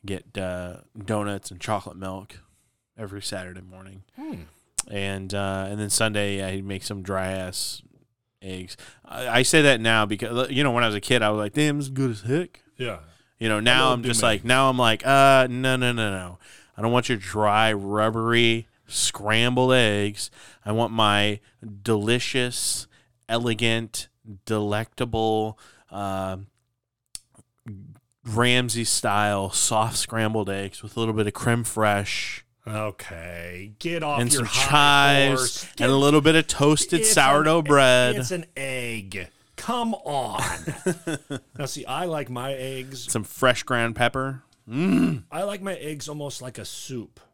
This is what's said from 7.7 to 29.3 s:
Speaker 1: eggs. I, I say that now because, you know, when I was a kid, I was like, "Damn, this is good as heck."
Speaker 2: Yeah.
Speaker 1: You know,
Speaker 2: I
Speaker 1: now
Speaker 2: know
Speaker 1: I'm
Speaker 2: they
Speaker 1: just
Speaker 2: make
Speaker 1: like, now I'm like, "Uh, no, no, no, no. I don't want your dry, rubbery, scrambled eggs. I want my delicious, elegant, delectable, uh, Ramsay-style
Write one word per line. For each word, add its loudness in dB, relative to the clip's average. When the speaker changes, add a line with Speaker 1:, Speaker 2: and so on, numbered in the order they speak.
Speaker 1:
eggs. -12
I, 0
I 6
say 6
that 6
now 6
because, -2
you 0
know, 2
when 4
I 4
was 2
a -2
kid, 2
I 4
was 0
like, -4
"Damn, 2
this -6
is -10
good -2
as -10
heck." -4
Speaker 2:
Yeah. -8
Speaker 1:
You 0
know, 2
Speaker 2:
I 0
Speaker 1:
now 4
Speaker 2:
know 4
Speaker 1:
I'm -4
Speaker 2:
they -2
Speaker 1:
just 0
Speaker 2:
make 4
Speaker 1:
like, 0
now 4
I'm -2
like, 2
"Uh, 6
no, 0
no, 0
no, -2
no. -10
I -6
don't 2
want 2
your 0
dry, 2
rubbery, 2
scrambled 2
eggs. 2
I -8
want 0
my 2
delicious, -2
elegant, -2
delectable, -2
uh, -6
Ramsay-style 0